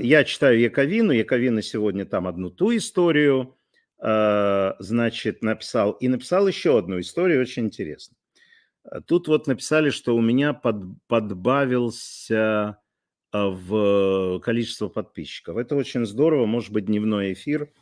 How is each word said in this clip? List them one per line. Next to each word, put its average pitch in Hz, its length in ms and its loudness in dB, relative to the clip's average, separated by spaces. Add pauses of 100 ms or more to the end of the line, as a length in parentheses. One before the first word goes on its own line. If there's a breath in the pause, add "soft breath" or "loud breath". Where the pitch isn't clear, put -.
я 135 220 6
читаю 123 360 4
Яковину. 147 540 2
Яковина 117 480 2
сегодня 101 440 -4
там 92 220 -4
одну 90 220 -6
ту 226 260 0
историю, 147 800 2 (440)
а, 104 800 2
значит, 117 640 -2
написал. 110 500 0
И 127 140 -4
написал 180 400 0
еще 160 300 2
одну 92 220 -2
историю, 165 420 0
очень 120 240 -4
интересно. 85 500 -10 (720 soft breath)
А, - 160 -14
тут 175 280 -2
вот 151 180 2
написали, 147 440 0
что 120 240 -2
у 117 60 2
меня 131 320 2
под-, 101 440 -4 (100)
подбавился, 110 1700 -2 (560)
а, 101 160 0
в 95 920 0
количество 117 480 -4
подписчиков. - 680 -10
Это 123 180 -4
очень 123 320 -2
здорово, 135 400 2
может 107 260 -4
быть, 107 140 -2
дневной 104 460 0
эфир, 147 380 -6 (100)